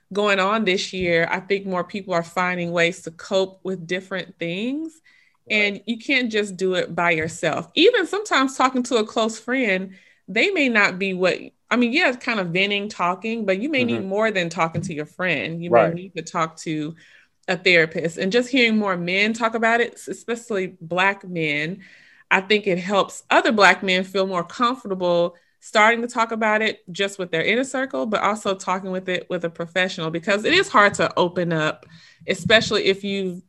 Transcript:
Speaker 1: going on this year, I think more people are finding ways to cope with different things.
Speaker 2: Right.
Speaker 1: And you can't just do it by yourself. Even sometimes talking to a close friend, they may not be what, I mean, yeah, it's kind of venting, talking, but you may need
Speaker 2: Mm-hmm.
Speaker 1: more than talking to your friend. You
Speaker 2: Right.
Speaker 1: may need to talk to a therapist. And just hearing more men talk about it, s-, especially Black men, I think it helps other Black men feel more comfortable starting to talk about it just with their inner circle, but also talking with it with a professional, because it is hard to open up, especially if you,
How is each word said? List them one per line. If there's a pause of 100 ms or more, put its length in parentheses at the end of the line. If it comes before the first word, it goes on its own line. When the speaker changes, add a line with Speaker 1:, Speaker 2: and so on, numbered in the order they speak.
(120)
Speaker 1:
going
on
this
year,
I
think
more
people
are
finding
ways
to
cope
with
different
things. (500)
Speaker 2:
Right.
Speaker 1:
And
you
can't
just
do
it
by
yourself.
Even
sometimes
talking
to
a
close
friend, (340)
they
may
not
be
what, (340)
I
mean,
yeah,
it's
kind
of
venting,
talking,
but
you
may
need
Speaker 2:
Mm-hmm.
Speaker 1:
more
than
talking
to
your
friend.
You
Speaker 2:
Right.
Speaker 1:
may
need
to
talk
to (540)
a
therapist.
And
just
hearing
more
men
talk
about
it,
s-,
especially
Black
men, (500)
I
think
it
helps
other
Black
men
feel
more
comfortable (240)
starting
to
talk
about
it (120)
just
with
their
inner
circle,
but
also
talking
with
it
with
a
professional,
because
it
is
hard
to
open
up, (420)
especially
if
you,